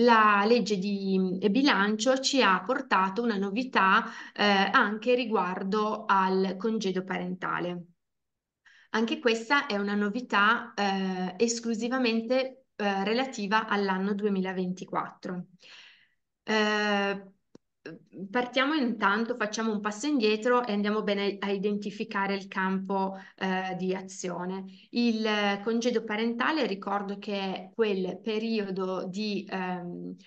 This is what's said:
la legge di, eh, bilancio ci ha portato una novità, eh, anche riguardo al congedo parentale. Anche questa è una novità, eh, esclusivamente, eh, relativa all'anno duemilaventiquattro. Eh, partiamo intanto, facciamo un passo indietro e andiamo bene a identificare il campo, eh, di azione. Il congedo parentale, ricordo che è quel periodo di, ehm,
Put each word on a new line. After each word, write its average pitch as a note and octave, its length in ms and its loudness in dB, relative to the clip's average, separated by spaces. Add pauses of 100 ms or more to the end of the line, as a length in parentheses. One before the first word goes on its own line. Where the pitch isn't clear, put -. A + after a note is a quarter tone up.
la G#3+ 420 6
legge G#3+ 300 4
di, F#3+ 640 0
eh, G3+ 100 4
bilancio A3 680 2
ci C4+ 240 2
ha F#3 220 4
portato G#3+ 580 0
una A3+ 140 0
novità, G3+ 680 2 (300)
eh, - 100 0
anche G#3 680 4
riguardo G#3+ 920 0
al F#3+ 520 2
congedo G3 460 -2
parentale. F3 800 -4 (1080)
Anche A#3 300 0
questa A#3 460 2
è G#3 100 -2
una G3+ 180 0
novità, G#3+ 800 2
eh, F#3+ 640 -2
esclusivamente, A#3 1300 0 (100)
eh, G3 280 0
relativa A3 640 0
all'anno G3+ 460 0
duemilaventiquattro. F#3 1300 -4 (960)
Eh, G#3 880 0 (1000)
partiamo C4 440 0
intanto, A3+ 600 0
facciamo A3 360 -4
un G#3 80 -2
passo G#3 260 -4
indietro A#3+ 600 2
e G#3 60 -4
andiamo G#3 300 0
bene G3+ 360 -2
a G3+ 120 -4
identificare G3+ 840 -2
il G3 140 -6
campo, F#3+ 680 -2 (200)
eh, F#3 400 -2
di F#3 180 -2
azione. F#3 680 -8 (260)
Il G#3+ 720 0
congedo A3+ 400 0
parentale, A#3 640 0
ricordo G3 520 -4
che G3+ 200 -6
è F#3 360 -6
quel F#3+ 460 0
periodo G3+ 880 -2
di, G3+ 420 -4
ehm, F3+ 680 -6 (100)